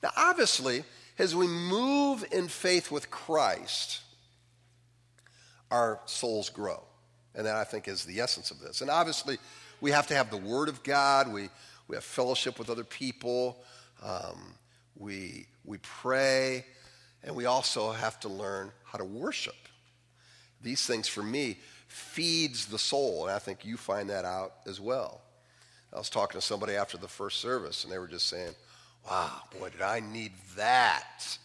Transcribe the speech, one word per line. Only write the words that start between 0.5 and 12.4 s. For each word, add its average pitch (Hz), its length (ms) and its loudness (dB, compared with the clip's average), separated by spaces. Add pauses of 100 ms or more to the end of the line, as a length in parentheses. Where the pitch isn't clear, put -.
as 175 160 4
we 180 120 6
move 233 840 2
in 180 160 2
faith 180 440 2
with 147 200 -4
Christ, - 880 0 (1700)
our 117 360 4
souls 110 440 -2
grow. 98 340 -4 (520)
And 110 100 -4
that, 107 100 2
I 110 80 2
think, 104 240 -6
is 98 180 -6
the 90 140 -6
essence - 320 0
of 71 80 -16
this. - 220 -6
And 135 80 -4
obviously, 156 480 2 (440)
we 143 100 4
have 143 160 6
to 151 80 0
have 127 140 4
the 107 80 -4
Word 120 320 0
of 131 140 -10
God. 139 480 6
We, 101 180 -6 (380)
we - 80 -6
have - 80 -6
fellowship 127 560 0